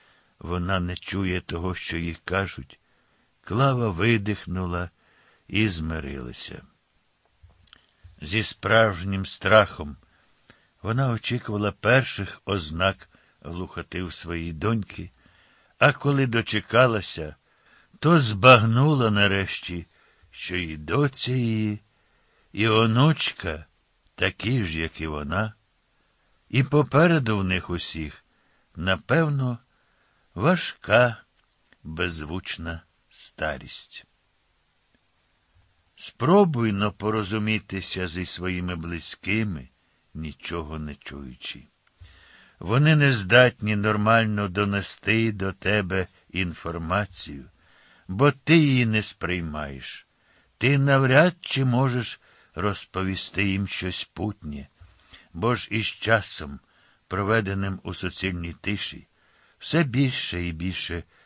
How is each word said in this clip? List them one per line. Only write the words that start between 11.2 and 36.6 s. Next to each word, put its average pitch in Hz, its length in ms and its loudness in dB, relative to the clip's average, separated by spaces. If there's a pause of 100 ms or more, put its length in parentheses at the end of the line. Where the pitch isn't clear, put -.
перших 117 720 0
ознак 95 640 -2 (320)
глухоти 87 640 -10
в 85 120 -8
своїй 85 380 -8
доньки, 95 580 -4 (680)
а 139 140 6
коли 139 340 0
дочекалася, 110 1080 2 (640)
то 165 200 6
збагнула 120 920 6
нарешті, 98 760 0 (440)
що - 260 -8
і 80 200 -4
доця 120 560 -2
її, 110 480 0 (720)
і 107 160 0
онучка 113 1000 2 (480)
такі 104 500 0
ж, 80 140 -4
як 80 220 -6
і 80 60 -6
вона, 78 480 -4 (960)
і 131 140 2
попереду 143 760 4
в 95 60 0
них 92 260 -2
усіх, 82 540 -6 (520)
напевно, 127 840 0 (760)
важка, 120 800 2 (640)
беззвучна 82 1000 -6 (280)
старість. - 960 -10 (1900)
Спробуй 139 760 4